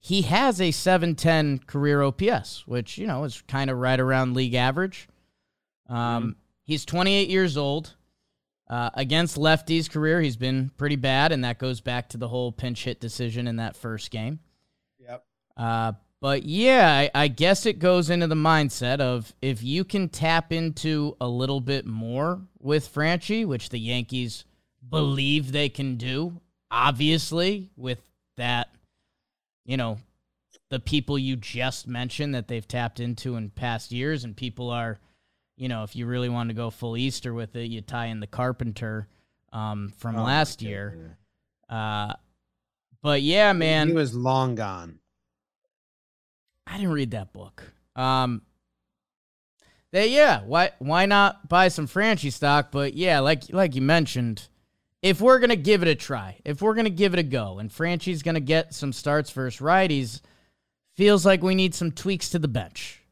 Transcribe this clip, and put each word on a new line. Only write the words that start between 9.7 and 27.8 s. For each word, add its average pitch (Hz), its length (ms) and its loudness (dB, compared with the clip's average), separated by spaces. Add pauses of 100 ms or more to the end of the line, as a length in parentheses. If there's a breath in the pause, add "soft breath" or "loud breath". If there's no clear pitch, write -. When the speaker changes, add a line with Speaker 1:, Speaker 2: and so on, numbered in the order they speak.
Speaker 1:
career, 156 300 2
he's 135 160 0
been 131 400 -2
pretty 143 200 -2
bad, 135 360 2
and 131 120 0
that 120 140 -4
goes 127 220 -4
back 123 300 -6
to 120 80 -12
the 120 100 -6
whole 123 240 -4
pinch 120 320 -8
hit 123 160 -6
decision 120 480 -6
in 117 80 -4
that 113 200 -6
first 113 340 -10
game. 120 300 -6 (580)
Speaker 3:
Yep. 123 260 -18 (320)
Speaker 1:
Uh, 113 360 -2 (280)
but, 139 240 -2
yeah, 214 460 6
I, 143 240 4
I 147 140 4
guess 165 380 2
it 214 120 0
goes 175 320 4
into 170 160 2
the 156 80 0
mindset 151 680 2
of 123 400 -2
if 127 220 -4
you 151 220 -2
can 190 260 -2
tap 165 420 0
into 156 680 -2
a 123 80 -2
little 131 320 -2
bit 135 260 -4
more 123 540 -4 (180)
with 147 340 -2
Franchy, 175 540 0
which 127 220 -4
the 123 100 -6
Yankees 120 680 -4 (440)
believe 139 640 0
they 147 160 0
can 135 280 -4
do, 143 440 -6 (300)
obviously, 156 1040 0
with 123 240 -8 (380)